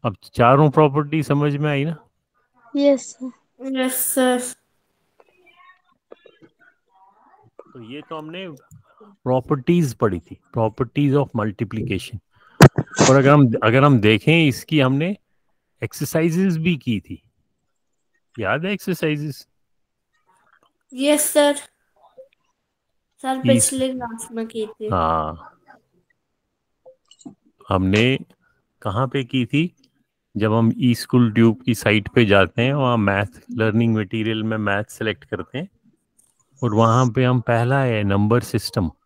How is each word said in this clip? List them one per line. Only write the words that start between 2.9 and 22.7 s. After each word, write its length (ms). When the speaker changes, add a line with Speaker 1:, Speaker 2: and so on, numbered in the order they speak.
Speaker 2:
sir। 140
Speaker 3:
यस, 140
sir। 440
Speaker 1:
तो 100
ये 260
तो 80
हमने 320
properties 920
पढ़ी 260
थी, 200
properties 640
of 140
multiplication। 840
और 60
अगर 140
हम, 220
अगर 200
हम 160
देखें, 460
इसकी 340
हमने 360
exercises 760
भी 180
की 240
थी। 220
याद 280
है 60
exercises? 720
Speaker 3:
Yes, 280
sir। 320